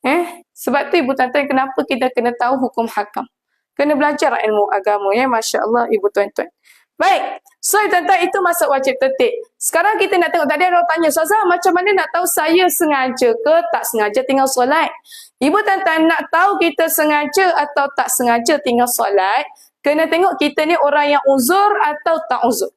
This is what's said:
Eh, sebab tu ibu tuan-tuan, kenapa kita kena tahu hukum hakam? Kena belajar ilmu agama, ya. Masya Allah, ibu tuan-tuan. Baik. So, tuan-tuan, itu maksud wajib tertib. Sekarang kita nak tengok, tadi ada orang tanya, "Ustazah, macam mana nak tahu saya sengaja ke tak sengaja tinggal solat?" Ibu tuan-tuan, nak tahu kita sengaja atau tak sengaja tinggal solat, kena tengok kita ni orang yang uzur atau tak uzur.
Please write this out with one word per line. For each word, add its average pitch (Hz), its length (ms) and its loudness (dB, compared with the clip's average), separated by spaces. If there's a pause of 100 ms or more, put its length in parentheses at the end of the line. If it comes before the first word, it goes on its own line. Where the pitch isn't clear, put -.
Eh, 339 480 -2
sebab 277 400 -4
tu 359 80 2
ibu 262 160 -2
tuan-tuan, 269 320 -2
kenapa 269 400 -2
kita 254 240 -2
kena 240 240 -2
tahu 247 240 -2
hukum 233 320 -2
hakam? 208 320 -6 (500)
Kena 294 220 0
belajar 294 420 0
ilmu 208 320 0
agama, 202 460 0
ya. 262 100 2
Masya 226 380 -2
Allah, 233 260 0
ibu 202 220 0
tuan-tuan. 202 340 -2 (480)
Baik. - 480 -2 (160)
So, - 220 0 (100)
tuan-tuan, 349 320 2
itu 370 160 -2
maksud 339 320 0
wajib 269 320 0
tertib. 262 320 0 (240)
Sekarang 381 400 0
kita 392 160 0
nak 339 160 2
tengok, 320 160 0
tadi 294 160 0
ada 359 160 2
orang 349 80 2
tanya, 330 240 0
"Ustazah, 320 380 0
macam 349 260 2
mana 370 220 0
nak 320 180 0
tahu 349 140 0
saya 349 420 2
sengaja 262 640 0
ke 240 200 2 (200)
tak 233 80 -2
sengaja 214 400 -2
tinggal 269 240 2
solat?" 262 460 0 (500)
Ibu 302 160 2
tuan-tuan, 381 480 0
nak 311 240 0
tahu 370 320 2
kita 330 240 0
sengaja 302 720 0
atau 285 400 -2
tak 254 160 -2
sengaja 240 480 0
tinggal 240 240 2
solat, 208 560 0 (400)
kena 302 240 0
tengok 339 320 0
kita 302 300 0
ni 339 100 2
orang 285 400 2
yang 277 80 -2
uzur 320 460 2 (100)
atau 302 320 -2 (160)
tak 220 160 0
uzur. 202 300 -2